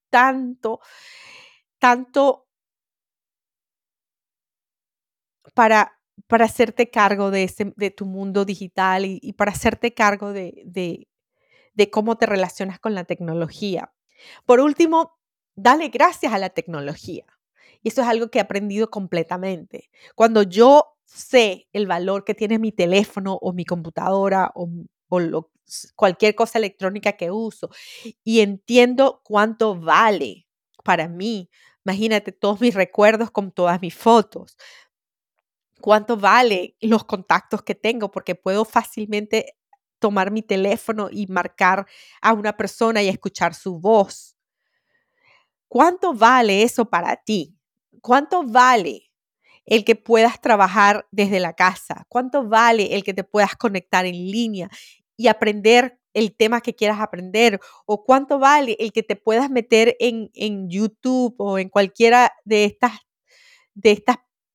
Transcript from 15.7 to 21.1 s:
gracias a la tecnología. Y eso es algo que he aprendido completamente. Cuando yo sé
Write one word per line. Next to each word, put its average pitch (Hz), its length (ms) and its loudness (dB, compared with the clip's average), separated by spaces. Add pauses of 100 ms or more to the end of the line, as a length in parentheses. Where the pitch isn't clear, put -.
gracias 285 460 0
a 196 40 0
la 190 120 -6
tecnología. 160 720 -10 (580)
Y 226 60 -4
eso 254 140 -4
es 233 40 -2
algo 226 240 -2
que - 80 -4
he 208 40 2
aprendido 202 480 -6
completamente. 185 1000 -8 (260)
Cuando 220 280 4
yo 233 640 4
sé - 680 -2